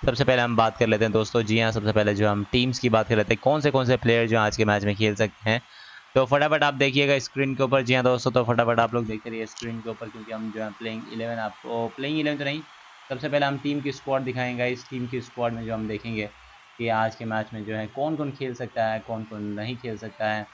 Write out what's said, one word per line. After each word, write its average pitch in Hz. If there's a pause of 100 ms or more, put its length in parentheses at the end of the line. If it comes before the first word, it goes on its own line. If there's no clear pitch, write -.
सबसे 127
पहले 127
हम 120
बात 113
कर 117
लेते 110
हैं 110
दोस्तों। 110
जी 110
हाँ, 113
सबसे 107
पहले 104
जो 104
हम 104
teams 123
की 123
बात 110
कर 117
लेते 107
हैं, 104
कौन 151
से 143
कौन 131
से 123
player 117
जो 113
आज 107
के 110
match 104
में 104
खेल 107
सकते 104
हैं। 117 (520)
तो 131
फटाफट 147
आप 143
देखिएगा 139
screen 135
के 131
ऊपर। 131
जी 123
हाँ 127
दोस्तों, 123
तो 120
फटाफट 117
आप 117
लोग 120
देखते 107
रहिए 113
screen 117
के 113
ऊपर, 110
क्योंकि 110
हम 110
जो 110
है 107
playing 113 (100)
eleven 117
आपको, 117 (100)
playing 147
eleven 147
तो 143
नहीं, 143 (480)
सबसे 135
पहले 143
हम 139
team 143
की 139
squad 135
दिखाएंगे। 123
इस 123
team 123
की 120
squad 117
में 113
जो 113
हम 110
देखेंगे 107 (480)
कि 117
आज 110
के 117
match 110
में 107
जो 107
है 107
कौन 147
कौन 143
खेल 131
सकता 117
है, 110
कौन 110
कौन 107
नहीं 104
खेल 117
सकता 107
है 107